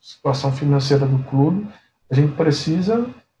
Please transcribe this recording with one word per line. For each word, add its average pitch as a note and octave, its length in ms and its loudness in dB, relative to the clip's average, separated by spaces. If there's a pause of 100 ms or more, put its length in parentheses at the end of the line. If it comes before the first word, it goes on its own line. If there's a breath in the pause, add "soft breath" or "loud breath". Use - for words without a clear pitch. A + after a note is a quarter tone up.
situação - 500 -4
financeira C#3 560 0
do C3+ 160 0
clube, E3 420 0 (460 loud breath)
a - 20 -4
gente D3 200 2
precisa F3+ 760 0 (300)